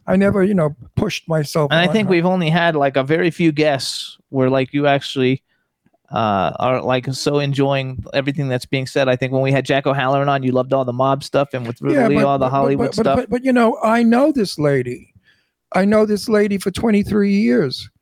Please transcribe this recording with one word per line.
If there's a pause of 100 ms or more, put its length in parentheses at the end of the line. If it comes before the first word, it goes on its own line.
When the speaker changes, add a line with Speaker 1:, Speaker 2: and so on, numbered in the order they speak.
Speaker 1:
I
never,
you
know, (200)
pushed
myself
Speaker 2:
And
I
Speaker 1:
on
Speaker 2:
think
Speaker 1:
her.
Speaker 2:
we've
only
had,
like,
a
very
few
guests (100)
where,
like,
you
actually, (680)
uh,
are,
like,
so
enjoying
everything
that's
being
said.
I
think
when
we
had
Jack
O'Halloran
on,
you
loved
all
the
mob
stuff,
and
with
Ruta
Speaker 1:
Yeah,
Speaker 2:
Lee,
Speaker 1:
but,
Speaker 2:
all
the
Speaker 1:
but,
but,
Speaker 2:
Hollywood
Speaker 1:
but,
but,
Speaker 2:
stuff.
Speaker 1:
but,
but,
you
know,
I
know
this
lady. (580)
I
know
this
lady
for
twenty-three
years. (140)